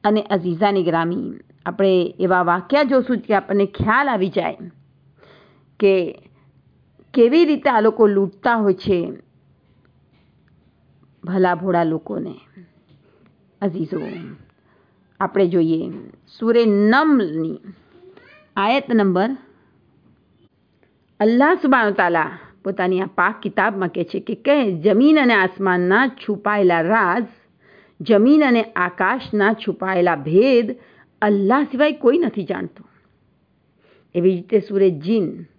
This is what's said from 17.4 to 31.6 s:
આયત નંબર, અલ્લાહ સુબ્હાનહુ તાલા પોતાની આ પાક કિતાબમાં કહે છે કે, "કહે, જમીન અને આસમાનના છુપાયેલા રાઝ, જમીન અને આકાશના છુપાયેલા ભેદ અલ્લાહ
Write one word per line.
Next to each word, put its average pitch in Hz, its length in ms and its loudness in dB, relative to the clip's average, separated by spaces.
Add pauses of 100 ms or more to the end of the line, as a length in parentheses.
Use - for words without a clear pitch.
આયત 254 340 -2
નંબર, 196 400 2 (1900)
અલ્લાહ 247 360 4
સુબ્હાનહુ 254 360 0
તાલા 170 400 -2 (320)
પોતાની 185 380 -4
આ 190 40 -4
પાક 185 360 -2
કિતાબમાં 196 480 -2
કહે 175 140 -6
છે 170 160 -8
કે, 220 160 -8
"કહે, 277 360 0
જમીન 214 480 2
અને 247 140 2
આસમાનના 190 760 0
છુપાયેલા 202 720 -2
રાઝ, 196 420 0 (800)
જમીન 240 440 4
અને 240 180 2
આકાશના 196 920 -2
છુપાયેલા 185 600 -2
ભેદ 220 600 2 (460)
અલ્લાહ 208 420 2